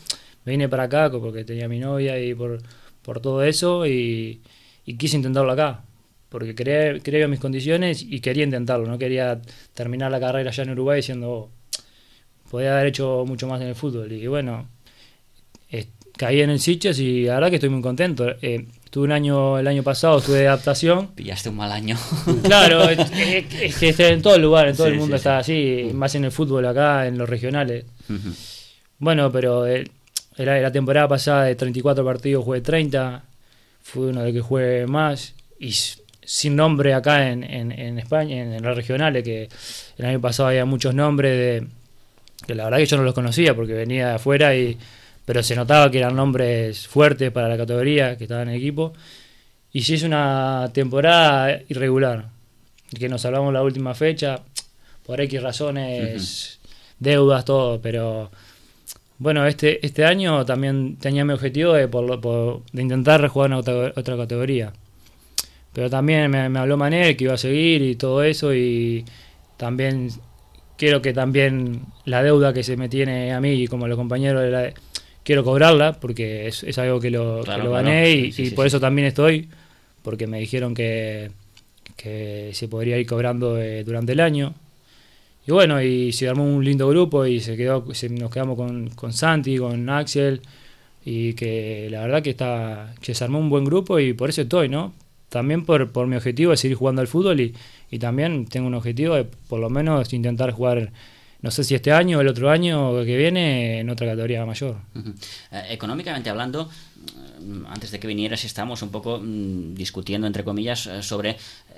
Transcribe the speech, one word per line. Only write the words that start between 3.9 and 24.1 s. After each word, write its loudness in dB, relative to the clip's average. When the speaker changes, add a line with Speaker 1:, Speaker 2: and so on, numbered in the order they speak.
Speaker 1:
y -12
quise -2
intentarlo 0
acá, -2
porque -10
creé, 0
creo 0
en 0
mis -4
condiciones -2
y -10
quería -2
intentarlo, -2
no -6
quería -2
terminar -6
la -2
carrera -2
allá -6
en -6
Uruguay 0
diciendo, -4
"Oh, -10
podía -2
haber 2
hecho -2
mucho -6
más -6
en -6
el -8
fútbol". -8
Y -8
bueno, -4
eh, -8
caí 2
en 4
el 0
Sitges 0
y 0
la 2
verdad 4
que 2
estoy 0
muy -2
contento. -2
Eh, -4
tuve -2
un 2
año, 2
el 0
año 0
pasado 4
estuve 2
de 6
adaptación. 2
Speaker 2:
Pillaste -10
un -8
mal -6
año. -4
<laughs> 2
Speaker 1:
Claro, 8
es, 4
es, 0
es -2
que 4
está 6
en 4